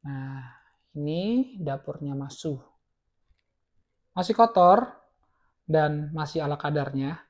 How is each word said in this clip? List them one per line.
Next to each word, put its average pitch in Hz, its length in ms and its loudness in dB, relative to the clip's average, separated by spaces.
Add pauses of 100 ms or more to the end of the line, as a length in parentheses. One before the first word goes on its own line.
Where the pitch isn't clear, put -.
Nah, 135 400 -10 (560)
ini 208 640 -2
dapurnya 143 560 -8
Masu. 139 400 -8 (1500)
Masih 185 240 -2
kotor 226 640 6 (640)
dan 151 480 0
masih 156 320 -4
ala 143 160 -2
kadarnya. 139 720 -4